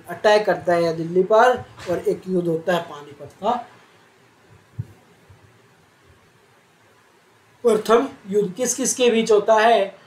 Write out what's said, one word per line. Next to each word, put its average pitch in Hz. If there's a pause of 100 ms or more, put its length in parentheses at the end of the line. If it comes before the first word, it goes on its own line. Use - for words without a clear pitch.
attack 208
करता 175
है 170
दिल्ली 170
पर 240 (260)
और 170
एक -
युद्ध 175
होता 165
है 165
पानीपत 143
का 214 (4000)
प्रथम 233 (220)
युद्ध। 190
किस 247
किस 254
के 247
बीच 226
होता 208
है? 214 (120)